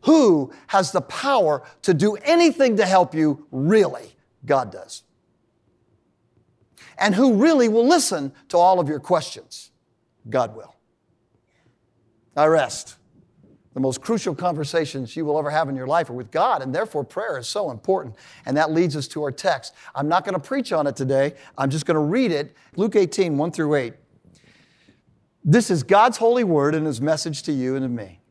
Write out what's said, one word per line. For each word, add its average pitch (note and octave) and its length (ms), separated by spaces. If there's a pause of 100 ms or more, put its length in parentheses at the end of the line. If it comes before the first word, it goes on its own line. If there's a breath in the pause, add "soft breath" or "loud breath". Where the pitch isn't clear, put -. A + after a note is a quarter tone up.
Who G#3+ 520 (140)
has F#3+ 240
the F3 120
power G3 600 (200 loud breath)
to F#3 120
do G3+ 300
anything C#4 540
to G3+ 80
help F#3 280
you? D3+ 380
Really, C#3+ 640 (280)
God B2+ 280
does. - 320 (1900 loud breath)
And G3+ 160
who A#3+ 200
really C4 340
will A3+ 180
listen F#3 460 (160 soft breath)
to - 80
all F3+ 240
of C#3+ 80
your D3+ 100
questions? - 720 (580)
God A2+ 280
will. F2+ 180 (1600)
I D3+ 100
rest. D#3 500 (760)
The C3 80
most C3 180
crucial G3 340
conversations D3+ 800
you D#3+ 100
will D3 140
ever D3 120
have D3+ 180
in C#3 80
your B2+ 100
life D#3 240
are A#2+ 40
with B2 180
God, F3+ 300
and C3 120
therefore E3 300
prayer G3 340
is A#2 80
so G3 240
important. B2+ 460 (280 loud breath)
And C3 120
that D#3 160
leads D#3+ 240
us C#3 120
to D3+ 140
our C#3+ 80
text. D3 420 (220 loud breath)
I'm C#3+ 140
not F3+ 160
gonna F#3 160
preach C4 320
on D#3 160
it C#3 80
today. C#3 380 (220 loud breath)
I'm C#3 140
just D3 160
gonna D#3+ 140
read F#3+ 320
it. D3 240 (180 soft breath)
Luke G#3 220
eighteen, F3+ 420
one D#3+ 140
through D3+ 240
eight. B2 180 (1500 soft breath)
This G#3+ 260
is D#3 140
God's G#3+ 320
holy A#3+ 260
word D3+ 320
and D#3+ 120
his B2+ 140
message D3+ 440
to D#3+ 80
you C3 240
and C3 80
to C3 40
me. G#2 320 (100)